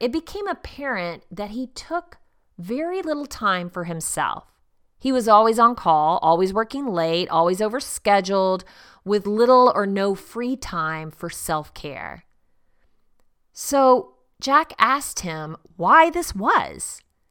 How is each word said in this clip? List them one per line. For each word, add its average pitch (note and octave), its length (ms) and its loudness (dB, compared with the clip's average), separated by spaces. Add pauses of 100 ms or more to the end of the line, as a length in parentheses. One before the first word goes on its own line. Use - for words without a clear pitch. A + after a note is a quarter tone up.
it A#3+ 100 -2
became E4 360 -8
apparent A3+ 840 -8
that G3+ 200 -10
he B3 160 -8
took - 500 -10 (400)
very D4+ 440 -6
little D4 260 -6
time F#3 420 -4
for F3 160 -8
himself. D#3+ 640 -6 (500)
He C4+ 160 -2
was A#3 160 2
always A3 280 6
on A#3+ 180 4
call, D#3+ 460 2
always E3+ 300 2
working A3 360 -4
late, E3+ 420 -2
always E3+ 320 2
overscheduled, G3 1000 0 (420)
with G3+ 200 0
little A#3+ 480 6
or G3+ 120 0
no G3 280 -2
free A#3+ 440 -8
time D#3+ 520 -6
for E3+ 200 -12
self-care. D3+ 960 -10 (1300)
So C4 600 2 (260)
Jack D4 360 2
asked C4 440 0
him D#3+ 340 -8 (220)
why D4 320 6
this E4+ 260 -6
was. - 680 -4 (300)